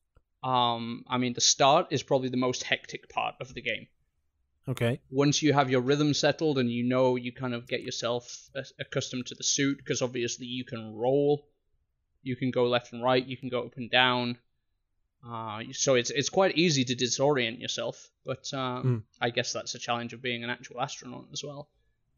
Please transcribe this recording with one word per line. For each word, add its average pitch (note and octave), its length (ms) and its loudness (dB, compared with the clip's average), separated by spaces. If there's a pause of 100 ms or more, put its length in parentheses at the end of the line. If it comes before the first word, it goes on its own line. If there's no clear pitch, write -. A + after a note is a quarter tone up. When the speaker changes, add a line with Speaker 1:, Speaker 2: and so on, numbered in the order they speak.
(420)
Speaker 1:
Um, A#2+ 640 2
I B2+ 120 -2
mean, B2 160 0
the A#2+ 60 -4
start D3+ 500 6
is C#3 120 0
probably C3 260 0
the B2+ 80 -2
most B2+ 280 0
hectic - 440 -4
part A2+ 320 -4
of B2+ 140 -14
the B2 80 -12
game. A2+ 240 -6 (800)
Speaker 2:
Okay. A#2+ 320 0 (100)
Speaker 1:
Once C#3 320 2
you D3 100 6
have C3+ 180 4
your B2+ 100 4
rhythm C#3+ 340 2
settled D#3 440 2
and A#2+ 120 2
you A#2+ 140 -2
know B2+ 320 4
you B2 160 -6
kind B2 220 -6
of A#2+ 120 -8
get A#2 160 -4
yourself A#2+ 720 -6
a-, C3+ 100 -8 (160)
accustomed C3 460 -6
to - 80 -12
the - 100 -14
suit, C#3 400 0
'cause C3 180 -2
obviously B2 440 -4
you B2 180 -8
can A2 300 -10
roll, C#3+ 540 2 (760)
you B2+ 140 -4
can C3 140 -2
go B2 140 2
left A#2+ 280 0
and A#2 100 -10
right, B2+ 240 4
you C3 100 -8
can B2+ 120 -10
go A#2+ 160 -2
up - 120 -14
and A#2 140 -8
down. B2 480 4 (920)
Uh, A2+ 340 -8 (100)
so C3+ 220 2
it's, A#2+ 160 2
it's B2+ 180 -2
quite F#3 300 2
easy D3+ 260 4
to B2+ 120 -2
disorient B2 640 0
yourself, A#2 500 -8 (140)
but, - 280 -8
um, B2+ 300 -4
Speaker 2:
Hmm. B2 160 2 (220)
Speaker 1:
I B2 100 0
guess B2 220 -2
that's - 240 -8
a - 20 -14
challenge A#2+ 340 -4
of A#2 100 -16
being A#2+ 200 -4
an A#2+ 80 -6
actual B2+ 300 -8
astronaut B2+ 520 -8
as C#3+ 120 -8
well. C#3+ 240 -12 (500)